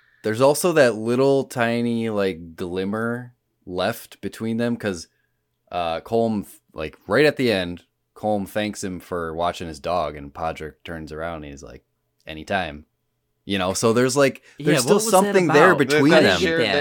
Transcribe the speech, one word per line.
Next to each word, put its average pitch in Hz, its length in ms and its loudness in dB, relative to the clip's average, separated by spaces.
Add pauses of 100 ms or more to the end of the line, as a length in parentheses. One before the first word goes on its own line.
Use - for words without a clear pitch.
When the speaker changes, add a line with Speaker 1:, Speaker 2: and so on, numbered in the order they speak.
(240)
Speaker 1:
There's 110 180 0
also 147 300 4
that 123 240 4
little 131 480 2
tiny, 117 680 -2
like, 90 440 -2
glimmer 110 800 -6 (320)
left 92 560 -6
between 113 380 -6
them, 120 180 0
'cause, 95 320 -6 (640)
uh, 82 280 -4
Colm, 113 460 -2 (280)
like, 76 320 -10
right 123 180 2
at 143 120 2
the 123 140 2
end, 90 340 -2 (300)
Colm 104 320 -4
thanks 104 380 -6
him 90 160 -8
for 85 320 -8
watching 85 360 -4
his 73 120 -14
dog, 80 360 -4
and 71 180 -16
Podrick 78 400 -8 (100)
turns 80 280 -12
around 82 320 -8
and 71 80 -16
he's 71 100 -18
like, - 220 -20 (420)
"Anytime." 78 580 -8 (600)
You 98 120 -4
know, 92 140 0
so 113 200 2
there's, 123 240 2
like, 135 260 2 (160)
Speaker 2:
Yeah, 143 80 -6
Speaker 1:
there's 147 160 2
still 160 140 4
Speaker 2:
what 202 80 0
was - 20 -4
that - 40 -2
Speaker 1:
something 190 380 4
there 170 240 6
Speaker 2:
about? 143 60 2
Speaker 1:
between 143 320 4
Speaker 3:
That 165 120 8
Speaker 1:
them. 92 140 4
Speaker 2:
I - 40 -2
didn't - 200 0
get 104 200 2